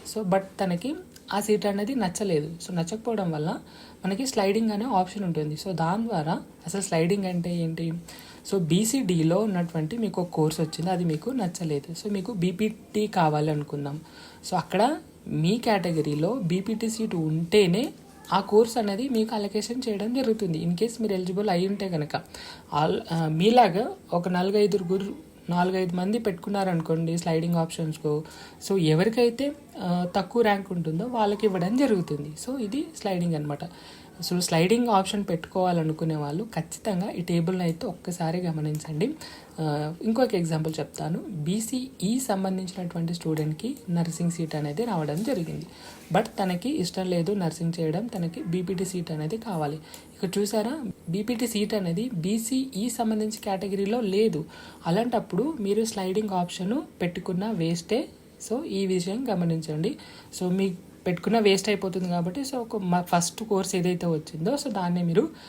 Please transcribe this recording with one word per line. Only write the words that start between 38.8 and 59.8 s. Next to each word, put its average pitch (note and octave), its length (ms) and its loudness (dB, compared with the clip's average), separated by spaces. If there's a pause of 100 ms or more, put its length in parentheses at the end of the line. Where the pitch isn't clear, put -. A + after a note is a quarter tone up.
ఆ, D3+ 400 0
ఇంకొక A#3 340 2
ఎగ్జాంపుల్ D#3+ 440 0
చెప్తాను. D#3 400 -4 (100)
బీసీఈ A3 920 -2
సంబంధించినటువంటి F#3 920 -2
స్టూడెంట్కి D#3 600 -2 (140)
నర్సింగ్ E3+ 420 0
సీట్ D#3+ 240 -4
అనేది D3+ 300 -2
రావడం E3 380 0
జరిగింది, E3 420 -2 (480)
but A3 140 4 (160)
తనకి F#3 380 0
ఇష్టం F#3 280 -2
లేదు F3 220 2
నర్సింగ్ E3 480 -2
చేయడం, E3 280 0
తనకి F3+ 360 -4
బీపీటీ F#3 420 -2
సీట్ F3+ 260 -4
అనేది D#3 260 -4
కావాలి. D#3+ 380 -4
ఇక్కడ - 640 -10
చూసారా, A3 480 0 (240)
బీపీటీ A3 380 0
సీట్ G#3 260 0
అనేది G3 400 0
బీసీఈ A3 760 -2
సంబంధించి G#3+ 480 0
కేటగిరీలో G3+ 640 -2
లేదు. F#3+ 440 2 (420)
అలాంటప్పుడు A3+ 720 2
మీరు G#3 260 2
స్లైడింగ్ G3+ 440 -2
ఆప్షన్ F#3 520 0 (200)
పెట్టుకున్న F3+ 500 -2
వేస్టే. E3+ 560 0 (440)
So C4 120 -2
ఈ G3 220 -2
విషయం F#3+ 440 0
గమనించండి. E3 680 0 (440)